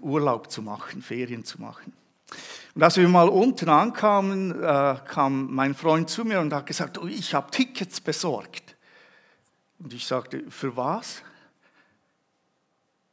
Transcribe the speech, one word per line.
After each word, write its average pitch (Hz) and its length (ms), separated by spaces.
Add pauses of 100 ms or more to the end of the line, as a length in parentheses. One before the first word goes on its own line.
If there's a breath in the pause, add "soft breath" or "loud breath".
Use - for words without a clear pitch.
Urlaub 139 480
zu - 100
machen, 104 400
Ferien 120 420
zu - 160
machen. - 340 (840 loud breath)
Und 151 60
als 170 160
wir 180 100
mal 175 220
unten 208 400
ankamen, 196 920
äh, 139 320 (120)
kam 135 460
mein 135 220
Freund 165 340
zu 226 160
mir 214 140
und 156 140
hat 143 120
gesagt: - 320
„Oh, 165 80
ich 185 300
hab - 160
Tickets - 500
besorgt.“ - 760 (1040 soft breath)
Und 135 160
ich 123 140
sagte: 131 420
„Für 127 260
was?“ 147 460 (1900 soft breath)